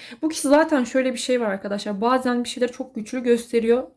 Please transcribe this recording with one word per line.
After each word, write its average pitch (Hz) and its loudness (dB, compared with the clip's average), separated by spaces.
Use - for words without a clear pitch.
Bu 311 0
kişi - -2
zaten 302 4
şöyle 254 0
bir 240 -8
şey 247 -2
var 226 -2
arkadaşlar. 202 -4
Bazen 247 2
bir 233 -10
şeyler 247 -2
çok - -10
güçlü 233 -6
gösteriyor. 233 2